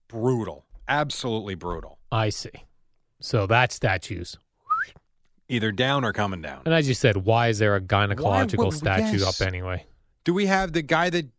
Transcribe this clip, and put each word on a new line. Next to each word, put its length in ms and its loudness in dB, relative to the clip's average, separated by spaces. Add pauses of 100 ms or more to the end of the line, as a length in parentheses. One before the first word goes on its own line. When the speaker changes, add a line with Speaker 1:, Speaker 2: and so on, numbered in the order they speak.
Speaker 1:
Brutal. 580 -2 (220)
Absolutely 680 -2
brutal. 440 -8 (120)
Speaker 2:
I 180 2
see. 200 -8 (720)
So 260 0
that 240 4
statue's 680 -4 (1120)
Speaker 1:
either 220 0
down 320 0
or 100 0
coming 280 -2
down. 240 -12
Speaker 2:
And 80 2
as 140 2
you 80 2
said, 220 4
why 320 2
is 100 0
there 160 4
a 60 0
gynecological 760 2
Speaker 1:
Why 80 2
would, 80 0
Speaker 2:
statue 460 2
Speaker 1:
yes. 220 0
Speaker 2:
up 60 0
anyway? 380 -6 (380)
Speaker 1:
Do 100 2
we 140 2
have 260 0
the 80 0
guy 300 2
that, 160 -2 (120)